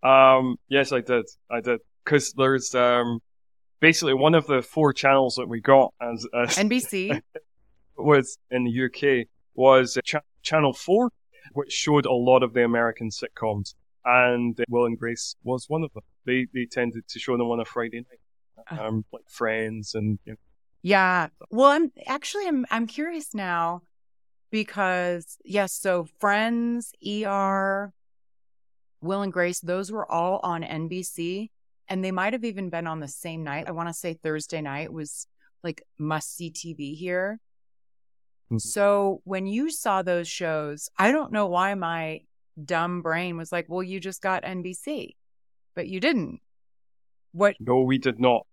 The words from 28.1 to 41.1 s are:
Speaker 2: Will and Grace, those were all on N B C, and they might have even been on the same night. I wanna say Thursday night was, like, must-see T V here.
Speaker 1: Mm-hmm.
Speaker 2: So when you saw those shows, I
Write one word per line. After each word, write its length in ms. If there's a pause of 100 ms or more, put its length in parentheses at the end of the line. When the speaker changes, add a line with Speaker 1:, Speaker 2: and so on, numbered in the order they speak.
Speaker 2:
Will 220
and 100
Grace, 280
those 300
were 200
all 320
on 200
N 260
B 140
C, 480 (380)
and 160
they 80
might 200
have 120
even 260
been 160
on 140
the 80
same 340
night. 260
I 40
wanna 220
say 200
Thursday 460
night 320
was, 340 (360)
like, 200 (160)
must-see 520
T 240
V 200
here. 440 (1080)
Speaker 1:
Mm-hmm. 120
Speaker 2:
So 640
when 220
you 240
saw 320
those 260
shows, 680
I 160